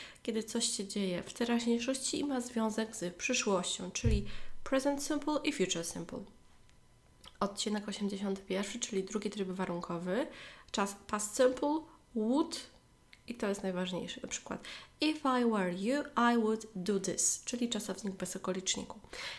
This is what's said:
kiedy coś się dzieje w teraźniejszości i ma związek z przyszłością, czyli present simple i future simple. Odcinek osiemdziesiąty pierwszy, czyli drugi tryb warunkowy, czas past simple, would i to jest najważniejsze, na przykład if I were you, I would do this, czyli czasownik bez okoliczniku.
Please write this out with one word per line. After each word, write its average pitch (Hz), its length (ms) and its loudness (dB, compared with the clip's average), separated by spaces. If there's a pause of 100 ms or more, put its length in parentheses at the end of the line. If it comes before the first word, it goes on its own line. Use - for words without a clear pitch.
(220)
kiedy 220 200 0
coś 233 220 -2
się - 220 -2
dzieje 190 360 -2
w - 100 -12
teraźniejszości 233 880 2
i 277 40 0
ma 269 160 0
związek 220 560 0
z 175 180 -4
przyszłością, 190 760 0
czyli 220 340 4 (400)
present 269 380 2
simple 302 420 2
i 294 80 2
future 180 320 0
simple. - 340 -6 (1200)
Odcinek 202 480 0
osiemdziesiąty 196 540 -2
pierwszy, 202 360 -2
czyli 190 260 -2
drugi 202 260 -2
tryb 196 180 -4
warunkowy, 180 800 -2 (440)
czas 196 260 0 (100)
past - 300 -4
simple, 277 440 4 (340)
would 240 460 2 (680)
i 240 60 -4
to 214 140 -2
jest 196 140 -2
najważniejsze, 180 580 -2
na - 80 -8
przykład - 360 -8 (360)
if 302 400 4
I 233 100 4
were 185 240 2
you, 247 300 2 (280)
I 233 60 6
would 220 360 2
do 190 260 2
this, - 440 2
czyli 240 240 -2
czasownik 208 460 -4
bez 185 220 -6
okoliczniku. - 640 -2 (380)